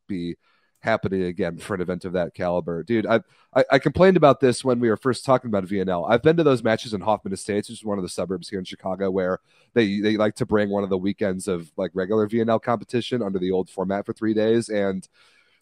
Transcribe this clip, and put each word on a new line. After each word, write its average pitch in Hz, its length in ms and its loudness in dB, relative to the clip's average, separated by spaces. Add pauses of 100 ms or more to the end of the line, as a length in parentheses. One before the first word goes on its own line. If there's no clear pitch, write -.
be 87 280 -6 (440)
happening 98 420 -2
again 87 360 -4
for - 160 -6
an 90 60 -4
event 90 240 -4
of 90 80 -8
that 87 220 -4
caliber. 87 480 -4
Dude, 110 240 0
I, 113 140 2 (340)
I, 135 180 4
I 139 60 6
complained 180 380 4
about 147 240 6
this 123 240 2
when 123 160 2
we 120 80 2
were 104 80 2
first - 280 -2
talking 127 240 2
about 101 160 0
V 98 140 -4
N 92 100 0
L. 87 180 -2
I've 117 160 2
been 160 160 4
to 165 40 2
those 127 220 4
matches 110 300 0
in 95 80 -4
Hoffman 101 320 -2
Estates, 101 340 -4
which 113 120 -16
is - 40 -20
one 101 140 -4
of 95 40 -4
the 87 60 -6
suburbs 90 400 -6
here 98 100 -8
in 92 60 -8
Chicago, 95 460 -6
where 92 300 -2 (340)
they, 104 260 2
they 107 160 0
like 107 200 0
to 123 100 -4
bring 104 240 2
one 101 140 0
of 95 60 -6
the 95 80 0
weekends 95 500 -4
of, 85 280 -4
like, 95 160 -4
regular 104 340 0
V 113 140 -2
N 113 80 0
L 113 100 2
competition 117 640 -4
under 98 160 -4
the 92 140 -2
old 92 160 -2
format 98 380 -4
for 113 60 -8
three 110 200 -2
days. 110 360 2
And 98 380 -2 (560)